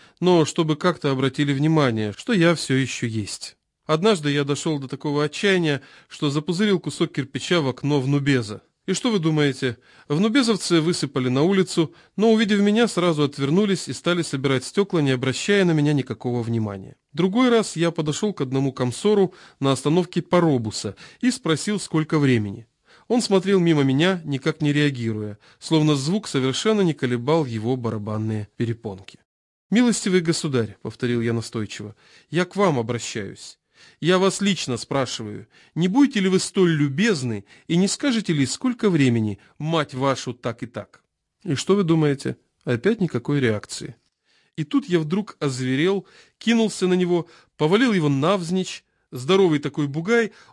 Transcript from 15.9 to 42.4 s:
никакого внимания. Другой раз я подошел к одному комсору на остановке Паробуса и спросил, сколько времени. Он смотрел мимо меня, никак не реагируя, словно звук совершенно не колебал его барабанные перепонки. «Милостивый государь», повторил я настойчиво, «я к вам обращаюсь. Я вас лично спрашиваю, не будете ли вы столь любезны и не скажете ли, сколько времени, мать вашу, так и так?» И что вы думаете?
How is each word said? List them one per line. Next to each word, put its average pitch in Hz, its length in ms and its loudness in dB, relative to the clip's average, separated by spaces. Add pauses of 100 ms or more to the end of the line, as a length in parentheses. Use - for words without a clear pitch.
никакого 123 500 -2
внимания. 110 540 -6 (160)
Другой 196 360 2
раз 226 280 2
я 165 160 0
подошел 160 400 -2
к - 80 -12
одному 135 320 0
комсору 190 600 2 (260)
на 135 100 2
остановке 160 500 0
Паробуса 127 760 0 (240)
и 247 100 2
спросил, 185 480 -2
сколько 156 400 -2
времени. 113 480 0 (400)
Он 233 160 2
смотрел 190 380 2
мимо 160 220 4
меня, 160 420 2
никак 147 380 -4
не 147 100 2
реагируя, 113 640 -2 (220)
словно 151 340 2
звук 160 320 -2
совершенно 143 540 0
не 165 140 2
колебал 131 500 0
его 117 320 -2
барабанные 110 800 -4
перепонки. 110 640 -8 (500)
«Милостивый 208 500 2
государь», 143 640 -2
повторил 120 380 -4
я 113 120 -2
настойчиво, 107 640 -8 (360)
«я 175 140 0
к 180 120 -10
вам 180 220 2
обращаюсь. 110 800 -8 (420)
Я 180 180 2
вас 190 220 0
лично 185 360 -2
спрашиваю, 110 720 -6 (280)
не 175 140 0
будете 247 320 4
ли 185 80 2
вы 185 100 2
столь 175 340 2
любезны 143 720 0 (220)
и 170 100 0
не 190 120 4
скажете 226 440 -2
ли, 139 140 2
сколько 240 440 -2
времени, 117 480 2 (200)
мать 151 360 -2
вашу, 131 400 -2
так 117 280 -8
и 120 40 -10
так?» - 360 -16 (420)
И 160 100 -2
что - 200 0
вы 202 100 2
думаете? 147 520 0 (280)